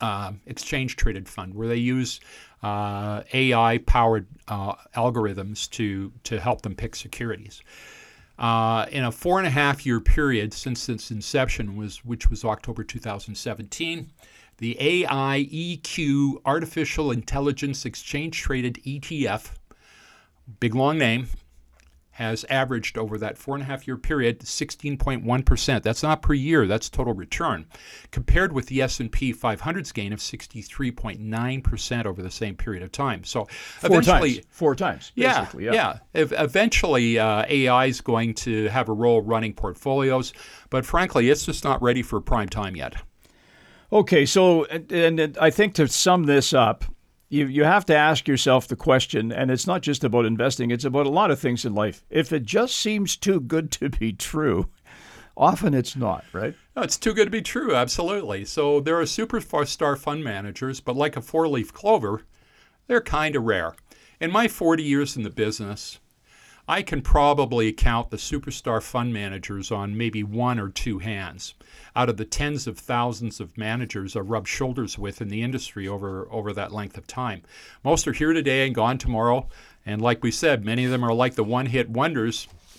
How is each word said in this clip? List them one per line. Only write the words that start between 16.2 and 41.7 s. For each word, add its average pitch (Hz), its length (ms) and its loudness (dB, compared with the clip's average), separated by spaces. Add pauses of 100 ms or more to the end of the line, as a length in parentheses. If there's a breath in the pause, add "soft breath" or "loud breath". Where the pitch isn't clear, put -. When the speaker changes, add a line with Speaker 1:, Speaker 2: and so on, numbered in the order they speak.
Speaker 1:
Artificial 156 680 -2
Intelligence 139 720 -2
Exchange - 560 -8
Traded 123 420 -2
E 143 160 -8
T 139 280 -4
F, - 320 -6 (1000 soft breath)
big 113 140 0
long 139 240 2
name, 123 300 2 (840)
has 113 400 -6
averaged 131 440 -2
over 110 220 -6
that 104 220 -8
four 135 160 -8
and 139 80 -6
a - 20 -8
half 135 220 -10
year 127 100 -6
period 123 500 -2
sixteen - 480 -6
point 123 280 -2
one 120 180 2
percent. - 420 4
That's 117 200 -2
not 156 180 2
per 151 140 4
year, 139 320 4
that's 107 200 0
total 120 260 -2
return, 92 520 -4 (460 loud breath)
compared 175 420 4
with 131 140 -2
the 131 160 0
S - 160 -2
and 113 120 -6
P 127 220 0
five 113 260 -2
hundred's 165 320 -4
gain 101 220 -6
of 104 80 -8
sixty-three - 720 -8
point 110 280 -8
nine 117 420 -4
percent 117 440 0
over 95 160 -6
the 92 100 -8
same 101 240 -6
period 92 280 -6
of 92 80 -14
time. 120 320 -4
So 110 220 -4 (340 loud breath)
Speaker 2:
Four 180 180 6
Speaker 1:
eventually, 160 380 6
Speaker 2:
times. - 160 -12
Four 143 240 2
times, 131 400 -4
Speaker 1:
Yeah, 247 240 2
Speaker 2:
basically, - 260 -6
yeah. 220 80 0
Speaker 1:
yeah. 156 240 2 (160)
Ev-, 156 240 2
eventually, 147 800 4
uh, 110 320 4
A 135 180 4
I 123 200 6
is 127 140 -2
going 113 340 0
to 110 320 -2
have 113 200 0
a 110 60 -2
role 113 300 4
running 110 320 -2
portfolios, 131 760 -2 (380 loud breath)
but 131 160 -2
frankly, 143 460 4
it's - 160 2
just - 160 -4
not 135 180 0